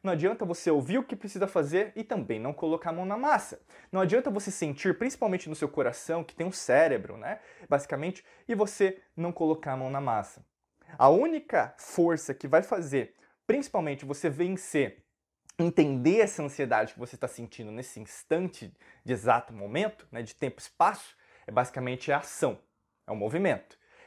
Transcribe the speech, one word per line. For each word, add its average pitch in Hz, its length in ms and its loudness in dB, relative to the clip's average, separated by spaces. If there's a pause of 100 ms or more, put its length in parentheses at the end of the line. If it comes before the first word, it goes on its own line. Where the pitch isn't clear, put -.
Não 196 100 -2
adianta 190 340 0
você 170 240 -2
ouvir 147 260 2
o 262 80 0
que - 100 -8
precisa 196 320 -4
fazer 185 480 0
e 220 80 -8
também 196 380 -4
não 135 140 -6
colocar 165 360 -2
a - 20 -6
mão 175 120 -6
na 202 140 -4
massa. 262 420 0 (320)
Não 185 80 0
adianta 220 300 2
você 202 200 -4
sentir, 165 460 -2
principalmente 208 520 -2
no 151 60 -8
seu 147 140 -2
coração, 156 560 -2
que - 100 -16
tem 165 120 -4
um 185 60 -4
cérebro, 123 680 2
né, 143 200 -10 (300)
basicamente, 147 560 -2 (240)
e 233 60 -2
você 196 480 0 (120)
não 170 160 -4
colocar 160 420 -2
a 131 40 -2
mão 131 140 -6
na 139 100 -4
massa. 113 440 -4 (520)
A 135 140 10
única 233 680 2
força 170 560 0
que 139 160 -8
vai 160 140 6
fazer, 135 520 -2 (320)
principalmente, 170 600 -2
você 143 240 -2
vencer, 160 720 -2 (540)
entender 160 600 4
essa 202 220 0
ansiedade 120 520 -2
que - 40 -20
você 123 180 -14
tá 123 120 -6
sentindo 113 420 -14
nesse 110 300 -14
instante 160 720 -4 (300)
de 120 80 -2
exato 117 400 2
momento, 120 580 -6
né, 117 120 -8
de 110 120 -12
tempo 131 240 -6
e - 40 -20
espaço, - 520 -2 (320)
é 101 60 -12
basicamente 127 580 -2
a 143 80 4
ação, 135 400 -2 (480)
é 104 60 -8
o 110 40 -4
movimento. 120 640 -2 (280)